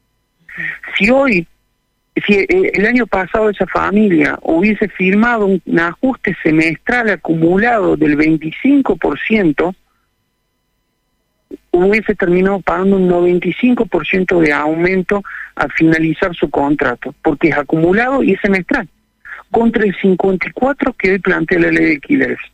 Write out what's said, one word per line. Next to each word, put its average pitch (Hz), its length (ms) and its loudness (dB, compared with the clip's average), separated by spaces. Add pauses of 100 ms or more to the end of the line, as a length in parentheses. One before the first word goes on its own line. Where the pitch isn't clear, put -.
(960)
Si 202 140 2
hoy, 254 360 2 (800)
si, 208 80 4
eh, 185 400 0
el 196 120 0
año 240 200 0
pasado 208 440 -2
esa 196 160 -4
familia 170 760 0
hubiese 202 460 0
firmado 208 580 0
un, 190 200 0
un 170 120 0
ajuste 175 640 -2
semestral 165 680 0
acumulado 175 840 0
del 147 200 2
veinticinco 160 800 2
por 160 240 -4
ciento, 185 540 0 (2000)
hubiese 202 440 2
terminado 185 460 2
pagando 185 360 0
un 185 120 2
noventa 175 400 2
y 165 60 0
cinco 240 320 0
por 156 200 -4
ciento 185 340 0
de 151 120 2
aumento 175 680 0 (320)
al - 180 -4
finalizar 160 640 0
su 160 140 -2
contrato, 143 720 -2
porque 160 260 0
es 143 80 -2
acumulado 190 680 0
y 196 100 2
es - 80 -2
semestral, 196 480 -2 (640)
contra 226 340 2
el 190 160 0
cincuenta 190 480 0
y - 40 -10
cuatro 262 420 -2
que 185 180 -2
hoy 202 60 0
plantea 170 420 0
la 170 100 2
ley 160 140 2
de 160 100 2
alquileres. 135 440 -2 (160)